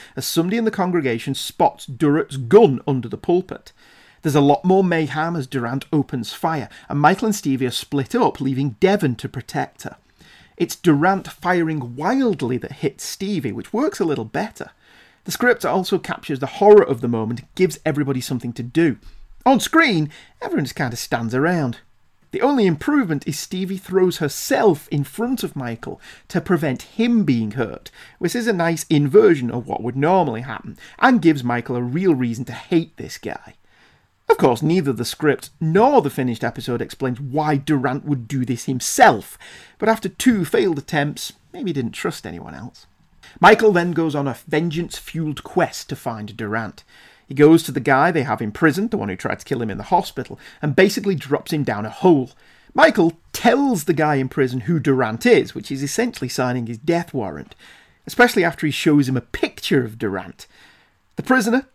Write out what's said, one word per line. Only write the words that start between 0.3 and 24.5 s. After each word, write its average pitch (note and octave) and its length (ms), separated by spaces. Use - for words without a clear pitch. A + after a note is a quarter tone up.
in A#3 60
the A3 80
congregation C#3+ 640
spots - 500
Durant's C#3+ 520
gun C3+ 500
under B2+ 220
the G#2 80
pulpit. - 560
There's D3 140
a D3 60
lot C#3+ 220
more F#3+ 220
mayhem D#3+ 500
as C3+ 120
Durant B2+ 440
opens C3+ 420
fire, D#3+ 360
and C#3+ 120
Michael E3 260
and G#3+ 100
Stevie C3+ 300
are A#2+ 60
split - 440
up, G#3 240
leaving C3+ 400
Devon F#3 380
to - 120
protect - 540
her. - 140
It's - 220
Durant F3 500
firing D#3+ 720
wildly E3+ 600
that - 120
hits - 320
Stevie, F#3 480
which A2 220
works D4 260
a F3 60
little C3+ 200
better. - 460
The - 80
script - 320
also F3+ 340
captures - 400
the B2 60
horror G#3 400
of A#2+ 160
the A#2+ 80
moment A2+ 320
and - 120
gives F#3 320
everybody C#3 360
something A#2+ 320
to A#2+ 100
do. C3+ 340
On B3 140
screen, G#3 500
everyone F4+ 220
just B2 140
kind B2 160
of A#2+ 60
stands A#2 360
around. C#3+ 440
The - 100
only C4 240
improvement F3 600
is C#3+ 100
Stevie F#3 380
throws F#3 440
herself - 680